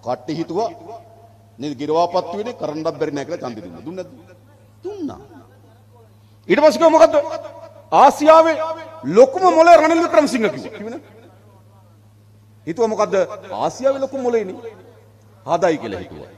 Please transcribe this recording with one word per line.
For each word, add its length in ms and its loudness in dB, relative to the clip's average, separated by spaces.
කට්ටි 360 -8
හිතුවා 300 -6
නේද, 160 -10
ගිරවාපත් 580 -2
වෙන්නේ 280 -10
කරන්නත් 320 -8
බැරි 200 -6
නෑ 140 -8
කියලා 160 -12
ඡන්දෙ 200 -12
දුන්නා. 220 -20
දුන්නේ 200 -12
නැද්ද? 80 -20
දුන්නා. 400 -12
ඊට 120 2
පස්සේ 180 4
කිව්වා 180 4
මොකද්ද? 180 6
ආසියාවේ 640 6
ලොකුම 340 4
මොලේ 220 8
රනිල් 260 2
වික්‍රමසිංහ 420 0
කිව්වා. 300 -6
කිව්වේ 200 -14
නේද? 100 -16
හිතුවා 220 -2
මොකද්ද? 260 -2
ආසියාවේ 460 -2
ලොකු 180 -2
මොලේනේ. 380 -2
හදයි 320 0
කියලා 220 -10
හිතුවා. 380 -18